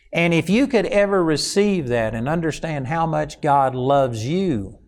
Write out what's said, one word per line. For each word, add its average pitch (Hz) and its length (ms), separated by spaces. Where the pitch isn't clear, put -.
And 170 200
if 160 160
you 240 160
could 208 200
ever 202 380
receive 165 680
that 117 260
and 117 140
understand 160 580
how 165 180
much 151 360
God 139 340
loves 127 500
you, 147 640